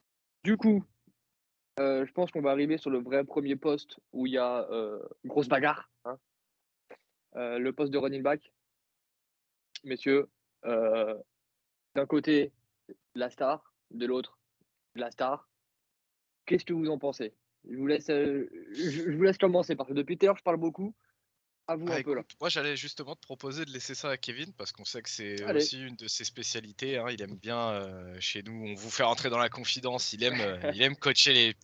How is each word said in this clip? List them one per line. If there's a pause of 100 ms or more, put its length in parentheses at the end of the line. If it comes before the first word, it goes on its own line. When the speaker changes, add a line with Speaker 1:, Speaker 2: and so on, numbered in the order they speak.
(440)
Speaker 1:
Du
coup, (920)
euh,
je
pense
qu'on
va
arriver
sur
le
vrai
premier
poste (160)
où
il
y
a,
euh, (260)
grosse
bagarre, (160)
hein. (1160)
Euh,
le
poste
de
running
back. (1300)
Messieurs, (360)
euh, (800)
d'un
côté, (640)
la
star, (180)
de
l'autre, (560)
la
star. (960)
Qu'est-ce
que
vous
en
pensez ? (360)
Je
vous
laisse,
euh, (240)
je,
je
vous
laisse
commencer
parce
que
depuis
tout
à
l'heure,
je
parle
beaucoup. (720)
À
vous
Speaker 2:
Ah,
Speaker 1:
un
peu,
là.
Speaker 2:
écoute,
moi,
j'allais
justement
te
proposer
de
laisser
ça
à
Kevin
parce
qu'on
sait
que
c'est
Speaker 1:
Allez.
Speaker 2:
aussi
une
de
ses
spécialités,
hein.
Il
aime
bien, (140)
euh,
chez
nous,
on
vous
fait
rentrer
dans
la
confidence.
Il
aime,
euh,
Speaker 1:
<laughs>
Speaker 2:
il
aime
coacher
les,